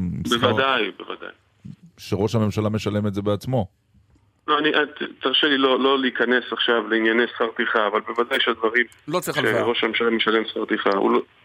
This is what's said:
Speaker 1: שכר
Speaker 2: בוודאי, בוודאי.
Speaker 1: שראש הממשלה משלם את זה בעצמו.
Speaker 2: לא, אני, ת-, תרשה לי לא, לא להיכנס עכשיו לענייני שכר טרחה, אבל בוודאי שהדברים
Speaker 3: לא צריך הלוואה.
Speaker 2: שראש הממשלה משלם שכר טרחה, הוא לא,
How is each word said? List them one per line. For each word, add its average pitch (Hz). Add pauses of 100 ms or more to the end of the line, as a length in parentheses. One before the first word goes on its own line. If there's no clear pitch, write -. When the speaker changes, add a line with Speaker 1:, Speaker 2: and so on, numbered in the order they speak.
(280)
Speaker 1:
שכר 120 (140)
Speaker 2:
בוודאי, 123
בוודאי. 92 (680)
Speaker 1:
שראש 104
הממשלה 107
משלם 104
את 101
זה 98
בעצמו. 104 (800)
Speaker 2:
לא, 151
אני, 151
ת-, -
תרשה 135
לי 139
לא, 131
לא 135
להיכנס 123
עכשיו 113
לענייני 113
שכר 117 (100)
טרחה, 113
אבל 104
בוודאי 120
שהדברים 113 (220)
Speaker 3:
לא 165
צריך 156
הלוואה. 113
Speaker 2:
שראש 113
הממשלה 117
משלם 110
שכר 107
טרחה, 107
הוא 104
לא, 120 (240)